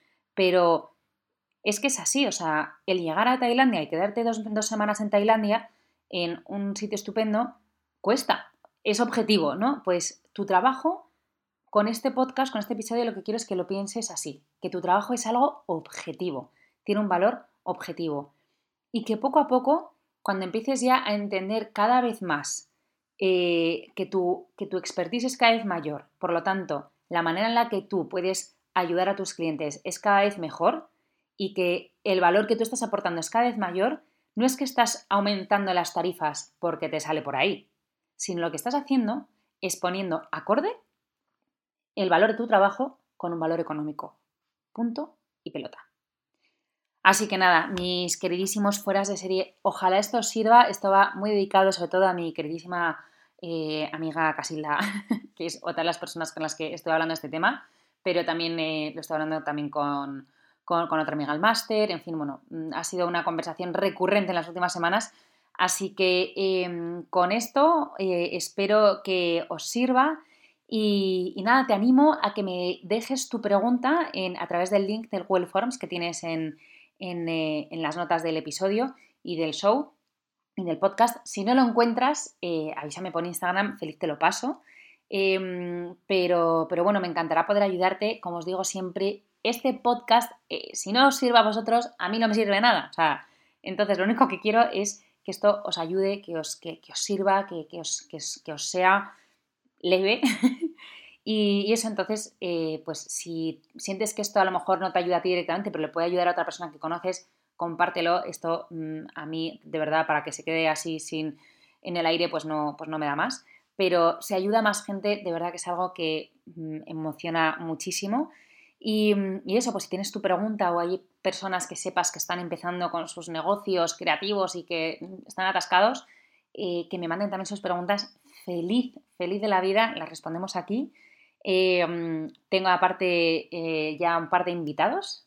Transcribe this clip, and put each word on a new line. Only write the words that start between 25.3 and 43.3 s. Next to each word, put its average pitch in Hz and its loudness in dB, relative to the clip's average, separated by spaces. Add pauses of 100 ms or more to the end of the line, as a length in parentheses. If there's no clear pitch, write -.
cada 226 4
vez 226 -2
mayor, 156 -6 (140)
por 170 -2
lo 170 0
tanto, 185 -4 (180)
la 170 0
manera 175 0
en 233 0
la 233 2
que 196 -2
tú 170 -4
puedes 185 -4 (180)
ayudar 180 0
a 196 0
tus 196 -8
clientes 156 -4
es - -8
cada 202 4
vez 202 2
mejor 170 0 (480)
y 196 -4
que 180 -2 (100)
el 185 2
valor 190 4
que 226 2
tú 226 0
estás 240 -4
aportando 175 -2
es 160 -6
cada 233 2
vez 226 -2
mayor, 196 -2 (320)
no 226 2
es 262 2
que 285 -4
estás - 0
aumentando 202 0
las 175 0
tarifas 170 -4
porque 170 -2
te 156 -2
sale 151 -2
por 139 -6
ahí, 180 0 (460)
sino 175 -6
lo 165 -2
que 156 -6
estás 254 -4
haciendo 269 0 (340)
es 180 -4
poniendo 180 -4
acorde 226 0 (1300)
el 190 0
valor 185 6
de 220 -4
tu 233 -4
trabajo 208 2 (180)
con 175 -6